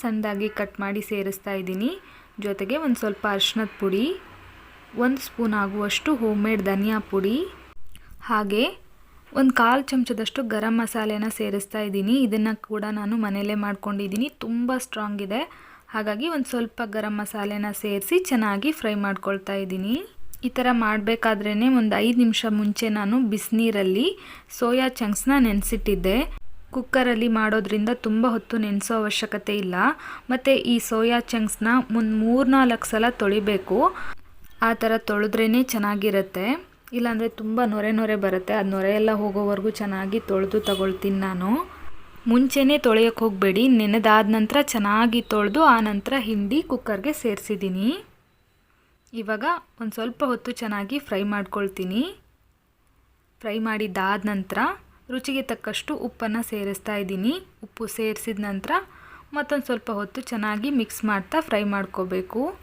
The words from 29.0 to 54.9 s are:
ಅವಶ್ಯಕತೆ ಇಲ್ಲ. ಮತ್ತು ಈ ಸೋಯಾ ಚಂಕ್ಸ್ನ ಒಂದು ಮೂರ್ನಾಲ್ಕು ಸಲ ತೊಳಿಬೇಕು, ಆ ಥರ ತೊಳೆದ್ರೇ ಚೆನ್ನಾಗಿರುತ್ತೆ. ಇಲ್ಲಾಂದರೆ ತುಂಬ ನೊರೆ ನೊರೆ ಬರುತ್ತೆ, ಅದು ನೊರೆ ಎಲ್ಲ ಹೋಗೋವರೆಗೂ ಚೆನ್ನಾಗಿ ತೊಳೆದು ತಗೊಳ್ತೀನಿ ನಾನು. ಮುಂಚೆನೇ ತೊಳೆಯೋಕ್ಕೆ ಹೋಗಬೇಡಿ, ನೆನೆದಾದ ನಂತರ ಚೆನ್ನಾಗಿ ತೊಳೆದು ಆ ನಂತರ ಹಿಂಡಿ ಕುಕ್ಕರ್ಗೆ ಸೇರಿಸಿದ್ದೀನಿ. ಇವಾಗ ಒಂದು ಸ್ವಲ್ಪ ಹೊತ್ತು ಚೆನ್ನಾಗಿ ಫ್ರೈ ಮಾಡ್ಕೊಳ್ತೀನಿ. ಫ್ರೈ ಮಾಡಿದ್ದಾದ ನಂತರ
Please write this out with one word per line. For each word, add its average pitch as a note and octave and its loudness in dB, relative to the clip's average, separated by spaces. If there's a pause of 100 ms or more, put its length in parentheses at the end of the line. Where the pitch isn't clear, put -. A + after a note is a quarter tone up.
ಅವಶ್ಯಕತೆ G#3 -2
ಇಲ್ಲ. F#3 -2 (560)
ಮತ್ತು B3+ 4 (180)
ಈ - 6 (140)
ಸೋಯಾ A#3 2 (120)
ಚಂಕ್ಸ್ನ A3 -2 (300)
ಒಂದು A3 2
ಮೂರ್ನಾಲ್ಕು B3+ 4
ಸಲ A3+ 2 (180)
ತೊಳಿಬೇಕು, G3+ 2 (880)
ಆ A3+ 4 (100)
ಥರ A3 2 (180)
ತೊಳೆದ್ರೇ A3 4 (120)
ಚೆನ್ನಾಗಿರುತ್ತೆ. G3+ 0 (460)
ಇಲ್ಲಾಂದರೆ A#3 0
ತುಂಬ A3 -4 (120)
ನೊರೆ G#3+ 0
ನೊರೆ G#3+ 2
ಬರುತ್ತೆ, F#3 0
ಅದು G3 0
ನೊರೆ F#3+ 2
ಎಲ್ಲ G#3+ 4 (100)
ಹೋಗೋವರೆಗೂ G3+ 0
ಚೆನ್ನಾಗಿ G3 -4 (120)
ತೊಳೆದು G3 2
ತಗೊಳ್ತೀನಿ G3 0
ನಾನು. F#3 -2 (800)
ಮುಂಚೆನೇ C4+ 4
ತೊಳೆಯೋಕ್ಕೆ A3+ 4
ಹೋಗಬೇಡಿ, G3 2 (160)
ನೆನೆದಾದ G#3+ 6
ನಂತರ A3 2 (140)
ಚೆನ್ನಾಗಿ A3 2 (120)
ತೊಳೆದು G#3 2 (120)
ಆ A3+ 6
ನಂತರ G#3 -2 (140)
ಹಿಂಡಿ G#3 0 (120)
ಕುಕ್ಕರ್ಗೆ A#3+ -2 (100)
ಸೇರಿಸಿದ್ದೀನಿ. G3 -2 (1200)
ಇವಾಗ G#3+ -4 (360)
ಒಂದು A3 -6
ಸ್ವಲ್ಪ A#3 -6 (100)
ಹೊತ್ತು A#3+ -4 (100)
ಚೆನ್ನಾಗಿ G#3 -4
ಫ್ರೈ G3+ -4 (120)
ಮಾಡ್ಕೊಳ್ತೀನಿ. G3 -4 (1400)
ಫ್ರೈ A3 -4
ಮಾಡಿದ್ದಾದ G3+ 0
ನಂತರ G3 -4 (520)